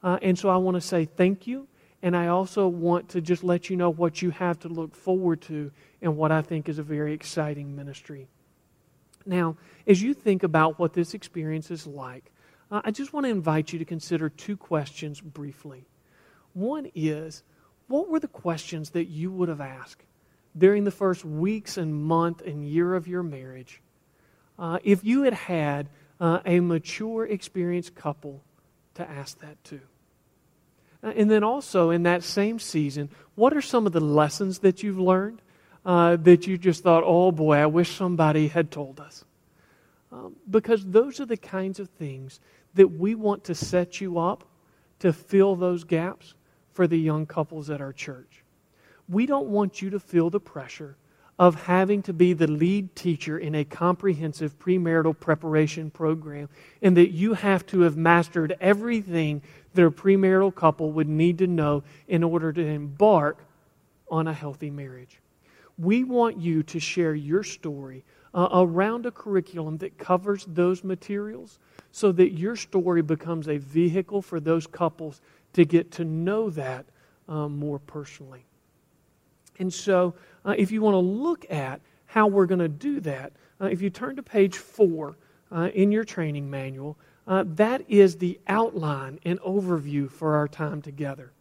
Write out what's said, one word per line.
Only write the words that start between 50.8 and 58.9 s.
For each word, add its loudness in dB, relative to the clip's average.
of 6
having 2
to -8
be 4
the 2
lead 0
teacher -4
in -6
a 0
comprehensive -2
premarital 2
preparation 0
program -6
and 6
that 8
you 0
have 0
to 0
have 4
mastered 2
everything 0